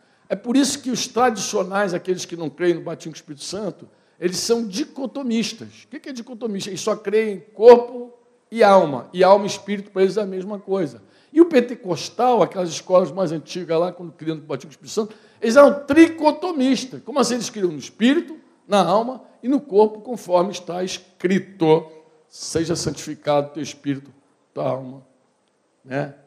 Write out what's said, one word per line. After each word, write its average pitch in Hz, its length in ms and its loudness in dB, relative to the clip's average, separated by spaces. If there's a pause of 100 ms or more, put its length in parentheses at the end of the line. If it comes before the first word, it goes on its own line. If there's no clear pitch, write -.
(280)
É 202 80 -4
por 240 220 0
isso - 240 2
que 254 100 -6
os - 160 -4
tradicionais, 202 880 0
aqueles 180 320 -4
que 175 100 -14
não 165 140 -6
creem 170 240 0
no 170 80 -8
batismo 165 320 -12
com - 20 -20
o - 40 -20
Espírito 143 240 -18
Santo, 180 440 -10 (320)
eles 175 180 -4
são 233 300 -2
dicotomistas. 226 1160 -6
O - 20 -20
que 302 120 -16
que 320 100 -18
é 277 40 -12
dicotomista? 226 560 -10
Eles 185 120 -10
só 214 140 -2
creem 208 420 -2
em - 20 -14
corpo 240 760 4 (380)
e 220 120 2
alma. 170 500 4
E 180 100 0
alma 202 220 6
e - 20 -4
espírito, 202 440 -8
para 190 100 -2
eles, 190 160 2
é 220 40 0
a 202 40 -4
mesma 190 340 -10
coisa. 175 420 -6 (300)
E 302 80 4
o 339 60 8
pentecostal, 240 960 0
aquelas 180 260 -4
escolas 180 420 2
mais 180 200 -2
antigas 165 480 -4
lá, 180 140 -2
quando 175 180 -16
criam 156 240 -8
o 147 60 -12
batismo 147 280 -10
com - 140 -20
o 139 40 -20
Espírito - 60 -14
Santo, 214 220 -4 (260)
eles 226 140 2
eram 285 300 8
tricotomistas. 302 1160 2
Como 277 160 -4
assim? 240 160 2
Eles 233 140 -6
criam 185 220 -2
no 151 60 -10
espírito, 277 600 -2 (300)
na 196 180 4
alma 226 380 -2 (180)
e 226 60 -10
no 277 140 0
corpo, 214 400 2
conforme 190 500 0
está 180 320 -8
escrito: 175 1040 0 (380)
"Seja 160 480 -6
santificado 147 800 -4
teu 156 100 -8
espírito, 139 480 -8 (420)
tua 143 140 -6
alma, 131 400 -8 (760)
né? 139 300 -8 (140)